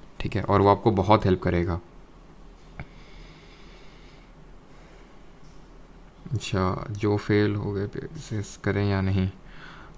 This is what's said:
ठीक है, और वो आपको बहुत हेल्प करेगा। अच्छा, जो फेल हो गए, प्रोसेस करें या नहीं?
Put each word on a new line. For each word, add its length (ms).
ठीक 160
है, 60
और 180
वो 80
आपको 220
बहुत 340
हेल्प 180
करेगा। 380
अच्छा, 580
जो 260
फेल 380
हो 180
गए, 140
प्रोसेस 800
करें 260
या 100
नहीं? 300